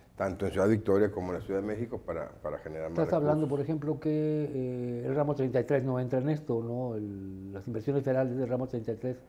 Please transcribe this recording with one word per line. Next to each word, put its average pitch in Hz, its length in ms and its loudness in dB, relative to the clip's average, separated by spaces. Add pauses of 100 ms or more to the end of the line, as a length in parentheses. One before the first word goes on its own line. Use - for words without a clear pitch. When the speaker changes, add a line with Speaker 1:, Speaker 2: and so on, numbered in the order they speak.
(140)
Speaker 1:
tanto 98 320 -2
en 90 60 -2
Ciudad 95 160 4
Victoria 101 420 4
como 92 220 -4
en 87 80 -4
la - 40 -10
Ciudad 98 160 -2
de 101 60 -2
México, 113 320 -4
para, 82 320 -6
para - 280 -6
generar 80 320 -6
más 85 100 -4
Speaker 2:
Estás 165 140 0
hablando, 151 320 2
Speaker 1:
recursos. 131 40 -2
Speaker 2:
por 143 100 0
ejemplo, 151 380 -2
que, 156 140 -2
eh, 131 920 -2
el 135 100 0
ramo 147 180 2
treinta 131 240 2
y 120 60 4
tres 135 180 4
no 127 160 0
entra 127 220 0
en 135 80 2
esto, 151 340 0
¿no? 120 320 -4
El, 98 580 -8
las 98 140 -10
inversiones 127 380 0
federales 131 340 2
del 127 100 0
ramo 127 200 0
treinta 113 240 -2
y 110 60 -4
tres. 127 200 -2 (100)